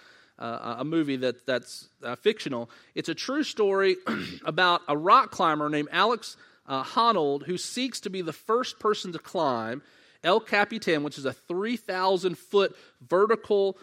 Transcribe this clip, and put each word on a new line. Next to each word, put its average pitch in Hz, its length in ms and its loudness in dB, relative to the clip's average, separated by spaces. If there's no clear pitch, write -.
a, 117 400 -8
a 131 80 -6
movie 151 300 0
that, 127 320 -4
that's, - 420 -6
uh, 123 120 -8
fictional. 143 540 -2
It's 165 160 -6
a 160 60 -4
true 277 260 -4
story 196 560 2
<clears throat> - 240 -12
about 175 420 2
a 147 80 0
rock 202 360 6
climber 151 380 0
named 147 220 -2
Alex, 214 460 0
uh, 135 160 -2
Honnold, 156 640 2
who 180 100 -2
seeks 247 440 -6
to 208 100 -6
be 185 100 -6
the 160 100 -8
first - 480 -2
person 202 340 -2
to 156 60 -10
climb 127 600 -2
El 190 160 4
Capitan, 202 640 0
which 147 160 -6
is 139 80 -6
a 127 60 -2
three 202 460 -6
thousand 185 600 0
foot 196 380 2
vertical 196 800 2